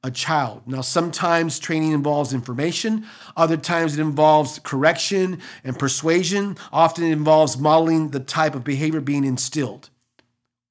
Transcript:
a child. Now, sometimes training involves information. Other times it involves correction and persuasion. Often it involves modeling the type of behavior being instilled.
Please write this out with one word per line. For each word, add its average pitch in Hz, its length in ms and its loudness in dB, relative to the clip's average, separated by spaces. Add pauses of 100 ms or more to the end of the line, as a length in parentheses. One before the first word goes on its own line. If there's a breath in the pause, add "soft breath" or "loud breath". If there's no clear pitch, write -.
a 131 60 -4
child. 135 560 -2
Now, 131 160 -8
sometimes 165 760 0
training 156 320 0
involves 147 420 0
information. 165 720 -2 (300 loud breath)
Other 165 220 2
times 165 400 -2
it 156 40 -2
involves 151 580 2
correction 175 800 0 (240 loud breath)
and 131 140 -6
persuasion. 170 800 0 (140 loud breath)
Often 160 320 2
it 165 80 2
involves 151 460 4
modeling 160 520 4
the 135 100 -6
type 151 360 -2
of 123 80 -8
behavior 151 380 -2
being 143 240 0
instilled. 127 640 -4 (800)